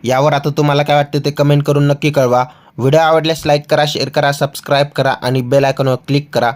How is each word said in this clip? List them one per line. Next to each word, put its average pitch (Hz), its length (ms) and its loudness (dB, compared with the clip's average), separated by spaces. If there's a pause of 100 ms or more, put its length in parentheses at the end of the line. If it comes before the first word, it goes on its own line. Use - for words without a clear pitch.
यावर 131 280 2
आता 143 180 -2
तुम्हाला 147 320 0
काय 147 140 0
वाटते 143 220 -2
ते 139 120 -2
कमेंट 147 320 2
करून 143 240 2
नक्की 143 240 0
कळवा. 127 340 2 (340)
व्हिडिओ 135 220 2
आवडल्यास 160 460 0
लाईक 147 240 2
करा, 151 180 2
शेअर 135 200 -6
करा, 143 240 0
सबस्क्राईब 143 540 -2
करा 135 260 -2 (100)
आणि 127 180 -2
बेल 135 240 2
आयकॉनवर 135 300 0
क्लिक 143 380 -4
करा. 117 240 0